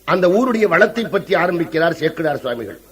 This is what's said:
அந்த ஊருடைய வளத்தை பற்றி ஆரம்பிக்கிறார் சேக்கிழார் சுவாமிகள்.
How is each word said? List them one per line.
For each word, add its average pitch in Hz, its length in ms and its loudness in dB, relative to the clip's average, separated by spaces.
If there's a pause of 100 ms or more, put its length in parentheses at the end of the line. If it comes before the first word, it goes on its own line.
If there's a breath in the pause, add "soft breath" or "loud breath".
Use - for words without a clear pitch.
அந்த 180 240 2
ஊருடைய 226 360 2
வளத்தை 208 400 2
பற்றி 180 300 -4
ஆரம்பிக்கிறார் 170 600 0
சேக்கிழார் 156 440 -4
சுவாமிகள். 117 400 -8 (140)